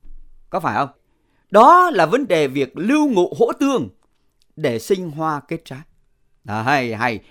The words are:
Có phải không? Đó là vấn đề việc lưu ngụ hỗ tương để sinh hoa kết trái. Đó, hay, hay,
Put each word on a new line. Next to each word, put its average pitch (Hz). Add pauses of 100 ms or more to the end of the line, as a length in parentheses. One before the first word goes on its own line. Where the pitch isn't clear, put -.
(500)
Có 185
phải 135
không? 127 (600)
Đó 330
là 190
vấn 233
đề 160
việc 131
lưu 285
ngụ 180
hỗ 240
tương 247 (680)
để 127
sinh 185
hoa 156
kết 160
trái. 135 (640)
Đó, 107
hay, 123
hay, 113 (120)